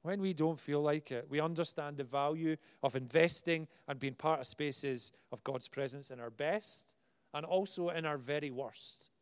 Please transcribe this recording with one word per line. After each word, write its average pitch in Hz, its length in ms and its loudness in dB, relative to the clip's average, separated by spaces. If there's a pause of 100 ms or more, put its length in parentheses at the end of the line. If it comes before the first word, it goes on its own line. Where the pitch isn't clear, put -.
When 196 180 -2
we 190 140 2
don't 156 260 2
feel 147 220 2
like 151 280 2
it, 120 200 -4
we 143 100 0
understand 160 560 0
the 139 80 -4
value 151 520 2 (260)
of 135 120 2
investing 160 720 4 (220)
and 139 100 -4
being 135 160 -2
part 151 260 2
of 127 60 -4
spaces 139 680 -2 (200)
of 123 120 -10
God's 131 220 -4
presence 139 440 -4
in 123 100 -12
our 117 100 -6
best 156 640 -2 (380)
and 151 140 -4
also 185 420 0
in 165 160 -2
our 151 140 0
very 143 320 -2
worst. - 600 -10 (120)